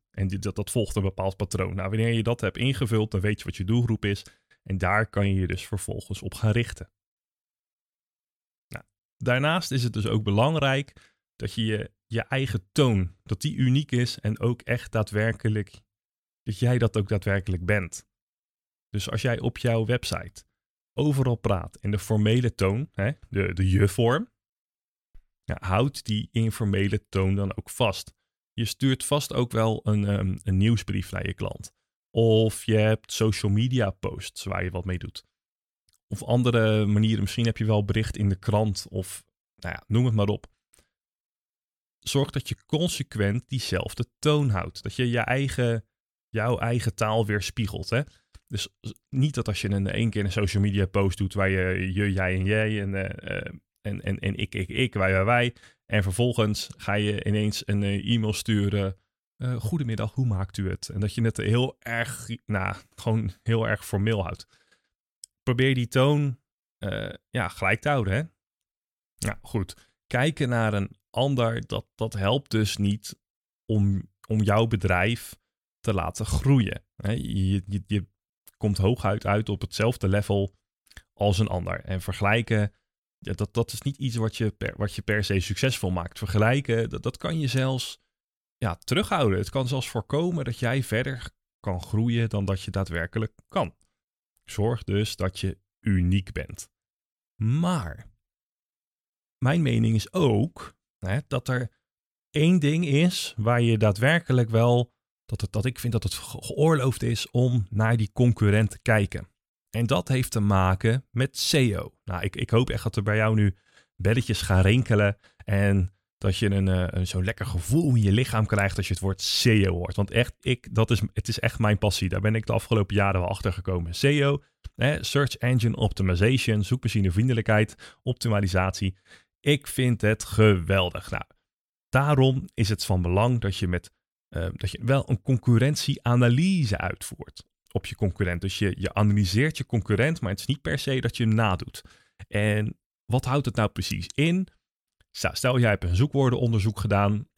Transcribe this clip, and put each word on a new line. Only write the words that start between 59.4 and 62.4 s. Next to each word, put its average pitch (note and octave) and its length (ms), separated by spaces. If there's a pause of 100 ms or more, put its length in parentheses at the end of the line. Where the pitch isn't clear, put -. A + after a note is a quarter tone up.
"Goedemiddag, A2+ 580
hoe C3 120
maakt G2 320
u F#2+ 120
het?" - 200
En - 100
dat G2+ 140
je A#2 80
het A2+ 160
heel A#2+ 420
erg, A#2 480 (180)